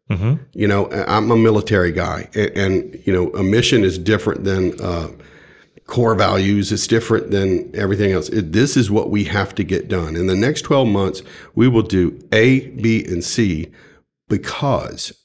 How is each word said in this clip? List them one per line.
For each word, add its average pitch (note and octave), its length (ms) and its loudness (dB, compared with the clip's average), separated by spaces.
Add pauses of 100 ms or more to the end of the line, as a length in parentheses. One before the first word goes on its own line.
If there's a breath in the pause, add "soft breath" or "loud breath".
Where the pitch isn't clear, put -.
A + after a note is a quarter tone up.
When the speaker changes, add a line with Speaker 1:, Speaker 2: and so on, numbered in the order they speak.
Speaker 1:
Mm-hmm. G#2 260 0 (180)
Speaker 2:
You G#2 140 0
know, G2+ 200 2
I, - 300 -2
I'm A2 140 2
a A2+ 60 6
military G#2 560 4
guy, E2 420 -4
a-, G2+ 220 -2
and, F#2+ 480 0
you G2 80 0
know, F2+ 180 0
a G2 120 -4
mission G#2+ 420 2
is F2 120 0
different G2 480 -2
than, F#2+ 360 -2
uh, E2+ 280 -6 (800 loud breath)
core A2+ 280 2
values. G2 560 2
It's G2+ 160 -4
different A2+ 440 0
than F#2+ 420 0
everything G2+ 400 0
else. D#2+ 160 -2
It, E2+ 240 -2
this A#2 240 2
is G#2+ 140 2
what G#2 180 0
we G#2 160 0
have F#2 300 -2
to G2+ 80 -2
get F2+ 240 -4
done. E2 300 -4
In F#2 100 -2
the F#2 80 0
next C3 280 -2
twelve C3+ 260 2
months, G2 320 -2 (340 loud breath)
we A#2+ 140 6
will A2+ 120 4
do F2+ 380 0 (140)
A, B2+ 380 4
B, A2+ 340 0
and E2+ 180 -6
C E2+ 480 -2 (580 soft breath)
because, - 840 -4 (120)